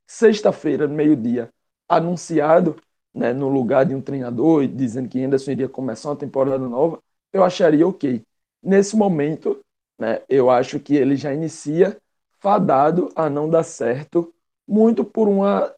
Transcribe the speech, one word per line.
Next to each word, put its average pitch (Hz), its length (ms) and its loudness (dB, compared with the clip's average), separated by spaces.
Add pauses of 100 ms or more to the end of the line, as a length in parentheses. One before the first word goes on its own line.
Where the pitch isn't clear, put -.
sexta-feira, 185 800 0
meio-dia, 127 640 0 (400)
anunciado, 165 880 0 (360)
né, 123 200 -2
no 135 160 -4
lugar 135 360 2
de 131 80 -2
um 135 60 -6
treinador 135 640 0
e 123 60 0
dizendo 127 400 -6
que 127 120 -4
Anderson 135 300 -2
iria 127 160 -4
começar 127 400 -10
uma 147 80 -6
temporada 135 540 -4
nova, 147 300 -2 (340)
eu 190 100 2
acharia 160 420 2
ok. 135 360 -4 (420)
Nesse 196 320 2
momento, 160 640 0 (400)
né, 110 300 -2
eu 127 200 4
acho 127 300 0
que 143 160 -2
ele 135 220 2
já 139 160 -6
inicia 160 640 -2 (420)
fadado 175 720 2
a 160 160 -2
não 147 200 -4
dar 165 140 2
certo, 151 720 -4 (320)
muito 220 380 2
por 214 240 -2
uma, 196 500 0